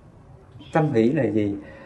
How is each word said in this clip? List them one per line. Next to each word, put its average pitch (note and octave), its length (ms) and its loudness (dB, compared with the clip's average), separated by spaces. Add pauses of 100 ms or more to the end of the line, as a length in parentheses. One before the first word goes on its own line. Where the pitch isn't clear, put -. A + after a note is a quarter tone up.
(720)
Tâm D3+ 180 2
hỷ A#2 200 4
là D3 120 0
gì? G#2 340 -2 (280)